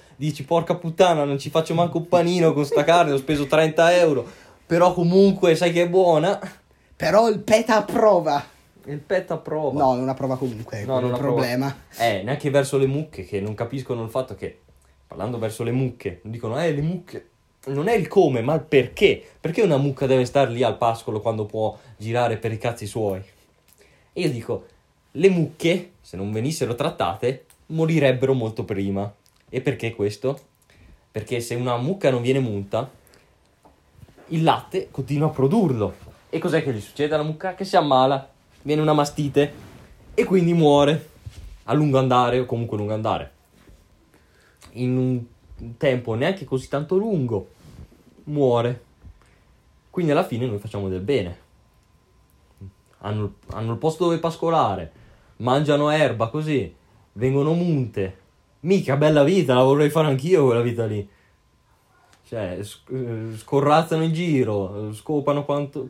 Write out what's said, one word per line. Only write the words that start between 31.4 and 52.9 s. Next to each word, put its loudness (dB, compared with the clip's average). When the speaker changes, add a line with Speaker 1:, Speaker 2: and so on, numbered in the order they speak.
Speaker 1:
se -8
una -2
mucca -2
non 0
viene 2
munta, -4
il -2
latte 0
continua -2
a -2
produrlo. 0
E -4
cos'è 0
che -4
gli -8
succede -4
alla 0
mucca? -8
Che -10
si -2
ammala, 2
viene 0
una 2
mastite 0
e 2
quindi 2
muore 4
a -2
lungo 2
andare 2
o -4
comunque -4
a -4
lungo -4
andare. -4
In -2
un -6
tempo -2
neanche -4
così -6
tanto -4
lungo -2
muore. 0
Quindi -2
alla 2
fine -4
noi -6
facciamo -8
del -6
bene. -2